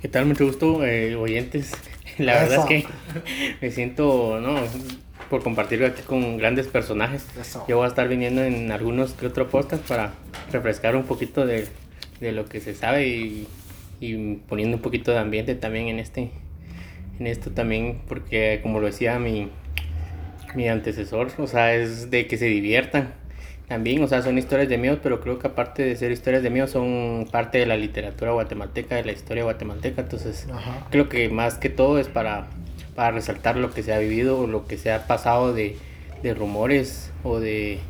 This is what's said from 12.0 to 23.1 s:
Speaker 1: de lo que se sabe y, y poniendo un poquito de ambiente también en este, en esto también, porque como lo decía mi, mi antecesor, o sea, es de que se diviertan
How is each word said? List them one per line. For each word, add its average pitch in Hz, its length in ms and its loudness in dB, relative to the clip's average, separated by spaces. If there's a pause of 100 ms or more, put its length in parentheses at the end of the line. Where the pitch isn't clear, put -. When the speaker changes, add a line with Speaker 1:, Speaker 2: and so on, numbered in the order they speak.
Speaker 1:
de 117 120 -4
lo 107 140 -4
que 107 140 -8
se 104 140 -8
sabe 131 340 2
y, 110 380 -4 (540)
y 110 340 -4 (140)
poniendo 113 300 0
un 113 40 -6
poquito 120 300 0
de 120 60 4
ambiente 110 360 0
también 113 340 -4
en 113 100 -4
este, 113 320 -6 (880)
en 123 60 -4
esto 117 240 -4
también, 117 580 -2
porque 110 540 2
como 110 180 0
lo 107 60 2
decía 117 320 0
mi, 110 320 -2 (1040)
mi 123 140 0
antecesor, 110 680 0
o 147 100 -2
sea, 117 280 4
es 117 360 0
de 120 160 4
que 113 120 -2
se 120 80 2
diviertan 117 680 4 (560)